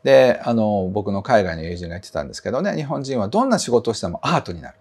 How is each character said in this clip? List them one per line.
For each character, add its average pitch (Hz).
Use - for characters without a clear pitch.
で、 131
あ 120
の、 104
僕 101
の 98
海 110
外 82
の 80
友 87
人 87
が -
言 87
っ -
て -
た 76
ん 69
で -
す -
け 95
ど 135
ね、 196
日 156
本 139
人 131
は 98
ど 220
ん 269
な 208
仕 -
事 117
を 107
し -
て 90
も 85
ア 147
ー -
ト 95
に 80
な -
る。 -